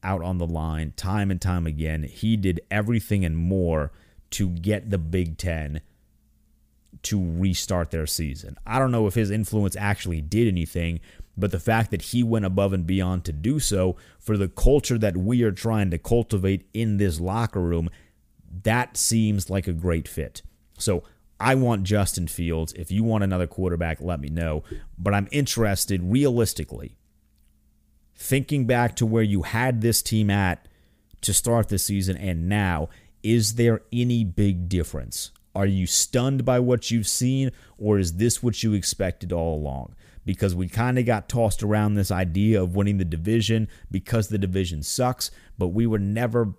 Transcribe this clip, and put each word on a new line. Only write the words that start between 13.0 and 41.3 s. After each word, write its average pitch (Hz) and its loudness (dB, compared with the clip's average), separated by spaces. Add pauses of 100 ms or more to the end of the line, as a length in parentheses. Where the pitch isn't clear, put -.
to 87 -6
do 107 -2
so 92 0 (220)
for - -2
the 98 0
culture 131 4
that 101 2
we 117 2
are 110 4
trying 104 0
to 85 -2
cultivate 98 2
in 110 0
this 90 2
locker 101 -2
room, 85 0 (720)
that 120 0
seems 107 2
like 95 0
a 92 -2
great 82 0
fit. - -10 (360)
So 90 0 (360)
I 127 4
want 120 4
Justin 92 2
Fields. 82 -2
If - -10
you 104 2
want 110 2
another 95 0
quarterback, 85 -4
let 85 -4
me 69 -8
know. 80 -4 (340)
But 90 0
I'm 101 0
interested, 101 0
realistically, 117 0 (1160)
thinking 135 -2
back 120 2
to - 2
where 113 2
you 101 2
had 117 0
this 113 2
team 107 2
at 98 0 (540)
to - -2
start 117 2
this 101 -2
season 95 0
and 85 -2
now, 92 0 (340)
is 110 2
there 117 4 (100)
any 120 2
big 92 0
difference? 76 -4 (220)
Are 98 0
you 95 2
stunned 127 0
by 123 4
what 123 2
you've 113 0
seen, 131 0 (260)
or 107 4
is 87 0
this 113 2
what 120 -2
you 110 2
expected 90 -4
all 82 -2
along? 69 -6 (300)
Because 95 0
we 90 -2
kinda 127 0
got 113 0
tossed 113 0